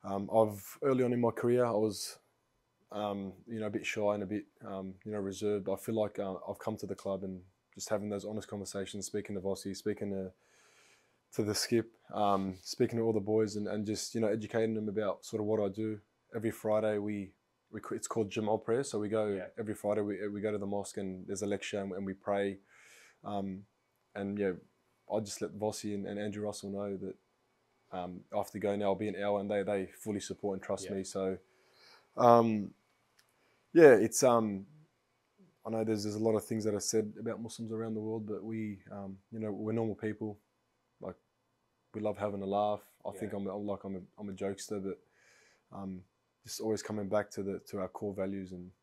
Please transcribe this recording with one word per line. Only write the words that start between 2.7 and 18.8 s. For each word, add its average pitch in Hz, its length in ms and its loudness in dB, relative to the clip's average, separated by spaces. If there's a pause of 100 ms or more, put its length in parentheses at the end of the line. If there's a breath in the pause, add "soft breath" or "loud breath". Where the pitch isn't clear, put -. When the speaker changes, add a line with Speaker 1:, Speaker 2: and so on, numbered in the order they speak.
Speaker 1:
um, 101 420 -4 (140)
you 113 120 -8
know, 107 80 -4
a - 40 -2
bit 104 140 -4
shy - 160 -4 (120)
and 104 100 -2
a - 20 -4
bit, 101 200 -4 (200)
um, 95 300 -8 (100)
you 107 60 -8
know, 107 80 -4
reserved. 98 500 -2
I 98 60 2
feel 113 200 -4
like, 107 240 0
uh, 95 140 -4 (160)
I've 98 100 -8
come 107 180 -4
to 104 100 -8
the 95 80 -4
club 95 280 -4
and 92 180 -8 (340)
just - 140 -10
having 104 200 0
those 101 160 -4
honest 107 220 -8
conversations, 98 580 -8
speaking 104 300 -6
to 92 60 -4
Vossi, 98 340 -4
speaking 104 360 -4
to, 95 200 -4 (1000 soft breath)
to 113 100 0
the 104 120 0
skip, 113 360 0 (220)
um, 98 500 2
speaking 117 360 0
to 113 60 2
all 113 80 2
the 107 60 2
boys 107 360 0
and, 104 120 -4
and 104 180 -4
just, 104 300 -4
you 113 60 0
know, 107 60 4
educating 113 480 0
them 107 140 -4
about 101 360 -2
sort 110 140 -4
of 104 80 -2
what 107 120 2
I 101 100 2
do. 107 300 -4 (360)
Every 110 160 -2
Friday 107 460 2
we, 101 340 -4 (400)
we 107 80 -10
c-, - 160 -6
it's - 120 -8
called 104 240 0
Jamal 107 260 0
Prayer. 117 260 0